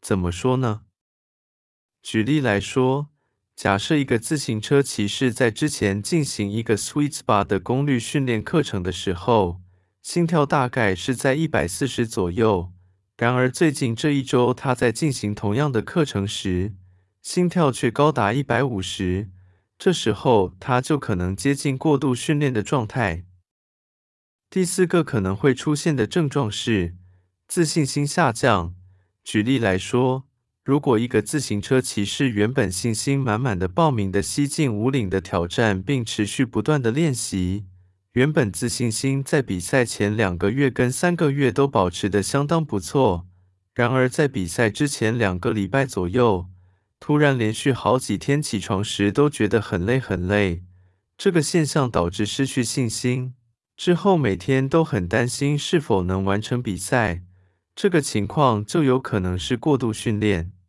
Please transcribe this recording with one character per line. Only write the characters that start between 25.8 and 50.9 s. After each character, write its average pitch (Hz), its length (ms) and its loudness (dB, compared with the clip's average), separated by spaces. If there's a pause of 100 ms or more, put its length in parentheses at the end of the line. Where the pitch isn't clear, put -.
的 123 100 2
症 151 240 0
状 127 220 -2
是 92 440 0 (520)
自 170 180 0
信 151 200 0
心 143 200 -2
下 143 260 2
降。 92 440 0 (480)
举 - 180 0
例 127 160 2
来 104 180 2
说， 127 500 0 (380)
如 139 160 2
果 135 200 2
一 120 80 -2
个 110 120 0
自 107 200 -4
行 104 200 -4
车 131 220 2
骑 104 240 -2
士 135 240 -2
原 107 240 0
本 117 180 0
信 113 220 -2
心 139 260 -2
满 117 220 0
满 120 160 -2
的 90 100 -2
报 156 220 2
名 104 220 0
的 98 100 0
西 143 260 -2
进 139 240 0
五 110 200 0
岭 120 180 -2
的 95 100 2
挑 87 280 -2
战， 101 340 0
并 123 240 -2
持 107 220 -2
续 131 180 -2
不 110 160 -4
断 151 180 2
的 117 120 0
练 151 220 0
习， 98 520 -4 (480)
原 135 180 4
本 131 200 2
自 120 180 -4
信 107 220 -4
心 135 320 -2
在 147 180 0
比 98 180 -4
赛 127 240 2
前 107 320 0
两 95 220 0
个 101 140 0
月 135 180 2
跟 123 220 0
三 175 240 0
个 160 160 0
月 139 200 2
都 139 160 2
保 98 220 2
持 95 180 -4
得 101 140 2
相 139 240 0
当 165 180 0
不 113 160 -2
错， 92 480 0 (460)
然 120 160 2
而 131 180 2
在 147 200 0
比 95 200 -4
赛 113 220 2
之 143 180 -2
前 117 300 -2
两 95 220 0
个 117 120 -2
礼 101 160 0
拜 135 200 0
左 92 200 -4
右， 95 400 2 (520)
突 147 180 0
然 147 180 4
连 110 160 0
续 127 220 0
好 113 240 2
几 117 180 -2
天 139 240 0
起 117 200 -4
床 98 240 -2
时 101 280 0
都 143 160 4
觉 110 200 0
得 107 120 2
很 98 240 -2
累 120 160 2
很 90 280 -4
累， 95 360 2 (540)